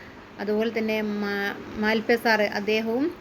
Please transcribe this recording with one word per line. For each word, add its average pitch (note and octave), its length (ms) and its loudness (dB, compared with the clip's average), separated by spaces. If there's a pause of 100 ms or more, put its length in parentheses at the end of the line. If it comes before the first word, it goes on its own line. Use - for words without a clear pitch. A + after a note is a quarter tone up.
(380)
അതുപോലെ G#3+ 400 0
തന്നെ A3 220 0
മാ-, G3+ 560 -2 (260)
മാൽപ്പെ A3 340 4
സാറ്, A3 260 4
അദ്ദേഹവും A3 800 0